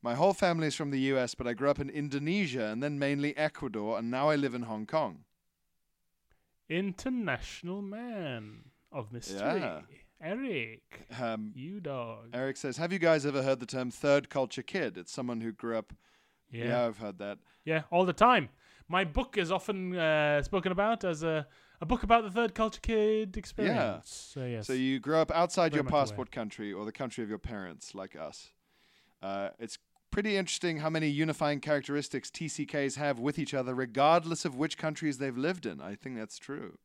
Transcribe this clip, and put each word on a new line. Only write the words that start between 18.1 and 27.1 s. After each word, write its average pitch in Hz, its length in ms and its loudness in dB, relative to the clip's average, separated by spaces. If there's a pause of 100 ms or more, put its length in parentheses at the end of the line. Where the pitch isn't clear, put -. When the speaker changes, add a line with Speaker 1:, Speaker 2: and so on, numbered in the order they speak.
Speaker 2:
time. 214 360 6 (380)
My 180 160 4
book 185 340 0
is 175 140 2
often, 185 440 -2
uh, 151 480 4
spoken 185 280 0
about 208 320 2
as 165 200 0
a, 156 240 0 (340)
a - 40 -4
book 240 180 0
about 226 200 6
the 208 80 -6
third 220 220 2
culture 220 280 0
kid 214 560 2
experience. 185 380 0
Speaker 1:
Yeah. 110 280 0
Speaker 2:
So, - 420 -10
yes. 117 220 -4
Speaker 1:
So 131 60 0
you 131 260 2
grew 147 160 0
up 160 160 4
outside 170 400 4
Speaker 2:
Very 147 80 2
Speaker 1:
your 143 60 0
Speaker 2:
much 131 80 -4
aware. 147 100 6
Speaker 1:
passport 117 280 -4
country 107 400 -6
or 98 140 -6
the 110 60 -6
country 123 320 -6